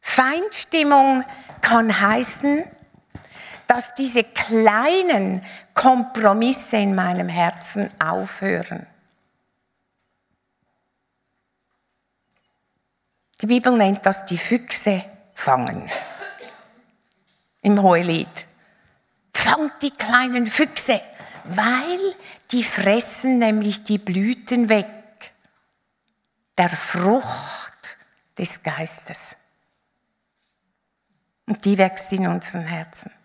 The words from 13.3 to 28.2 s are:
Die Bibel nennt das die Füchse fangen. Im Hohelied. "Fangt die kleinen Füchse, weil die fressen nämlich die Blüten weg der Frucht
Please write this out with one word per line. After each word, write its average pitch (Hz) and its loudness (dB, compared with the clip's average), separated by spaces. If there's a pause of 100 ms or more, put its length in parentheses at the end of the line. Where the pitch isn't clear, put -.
Die - -4
Bibel 240 4
nennt 196 2
das - 0
die 175 -6
Füchse 208 -2 (300)
fangen. 117 0 (1700)
Im 202 4
Hohelied. 170 4 (1040)
"Fangt - 0
die 285 -2
kleinen 247 0
Füchse, 262 0 (420)
weil 262 -2 (360)
die 247 0
fressen 233 0
nämlich 214 0
die 208 0
Blüten 214 -2
weg 214 2 (1700)
der 175 2
Frucht - -4 (400)